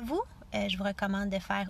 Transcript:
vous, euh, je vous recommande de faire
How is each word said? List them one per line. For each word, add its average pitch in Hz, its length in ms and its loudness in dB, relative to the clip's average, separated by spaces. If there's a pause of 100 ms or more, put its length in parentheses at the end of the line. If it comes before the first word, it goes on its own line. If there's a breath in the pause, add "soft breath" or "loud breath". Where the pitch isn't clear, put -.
vous, 302 160 2 (340)
euh, 202 140 2
je 185 80 0
vous 196 80 0
recommande 196 460 2
de 190 80 0
faire 196 320 0